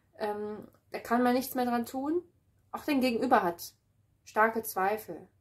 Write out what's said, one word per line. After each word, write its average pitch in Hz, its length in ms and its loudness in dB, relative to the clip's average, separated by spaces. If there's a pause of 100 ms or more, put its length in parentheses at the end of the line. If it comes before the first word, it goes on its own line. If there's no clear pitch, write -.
(180)
ähm, 208 480 -6 (240)
da - 80 -8
kann 240 240 0
man 247 120 4
nichts 254 200 -2
mehr 254 100 0
dran 240 220 -2
tun. 294 380 -2 (480)
Auch - 120 -10
dein 285 160 2
Gegenüber 240 440 4
hat - 280 -4 (520)
starke 220 380 2
Zweifel 190 680 -4 (120)